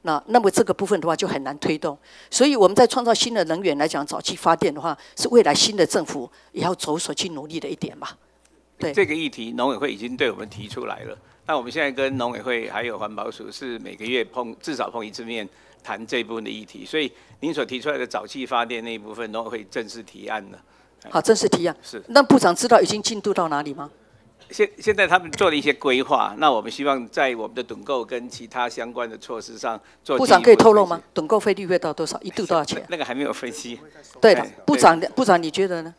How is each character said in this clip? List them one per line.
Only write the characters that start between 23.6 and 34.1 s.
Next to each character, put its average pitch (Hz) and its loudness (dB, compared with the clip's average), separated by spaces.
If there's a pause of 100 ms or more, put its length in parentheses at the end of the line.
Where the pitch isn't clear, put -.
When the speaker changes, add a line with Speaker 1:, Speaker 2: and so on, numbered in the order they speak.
Speaker 1:
里 143 -10
吗？ 143 -14 (640)
Speaker 2:
现-， 208 0 (100)
现 208 0
在 196 2
他 180 4
们 165 -4
做 185 2
了 151 2
一 143 0
些 139 0
规 131 0
划， 110 0
那 151 4
我 110 0
们 110 -10
希 139 -10
望 135 -2
在 135 -2
我 110 -8
们 117 -16
的 123 -6
趸 104 -14
购 127 -4
跟 123 -10
其 120 -16
他 120 -6
相 120 -10
关 120 -8
的 107 -16
措 113 -12
施 113 -18
上 113 -6 (240)
做 - 0
进 254 2
一 - 0
步 - -
的 - -
推 - -
进。 - -
Speaker 1:
部 - -
长 180 8
可 240 8
以 202 12
透 208 8
露 208 6
吗？ 170 -6 (120)
趸 156 -4
购 214 2
费 196 0
率 196 -6
会 180 2
到 160 -2
多 160 -6
少？ - -10
一 196 -10
度 190 -6
多 175 0
少 151 2
钱？ - -6
Speaker 2:
那 175 -6
个 147 -6
还 123 -6
没 139 -4
有 113 -4
分 120 -8
析。 120 -14 (420)